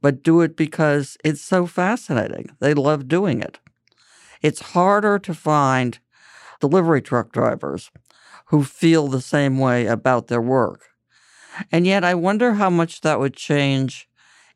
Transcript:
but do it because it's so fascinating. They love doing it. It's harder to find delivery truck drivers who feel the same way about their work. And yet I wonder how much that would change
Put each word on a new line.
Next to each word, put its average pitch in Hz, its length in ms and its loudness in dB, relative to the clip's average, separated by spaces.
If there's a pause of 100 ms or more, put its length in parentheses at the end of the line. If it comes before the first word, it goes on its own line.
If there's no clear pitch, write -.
but 139 220 0
do 165 180 4
it 160 160 -2
because 147 640 -2
it's 151 200 -2
so 180 240 0
fascinating. 180 800 -4 (140)
They 139 120 2
love 143 360 0
doing 160 340 0
it. - 160 -14 (840)
It's 151 200 -2 (120)
harder 202 460 2
to 190 160 -8
find 131 640 0 (600)
delivery 165 420 2
truck - 300 -4
drivers 117 580 -4 (560)
who 147 180 2
feel 160 440 2
the 131 120 -2
same 139 380 0
way 123 260 0
about 117 440 -2
their 120 120 -2
work. 120 440 -2 (840)
And 170 160 2
yet 190 160 2
I 180 120 2
wonder 208 400 0
how 202 160 0
much 170 320 -2
that 151 160 0
would 139 180 -2
change 135 720 -2 (480)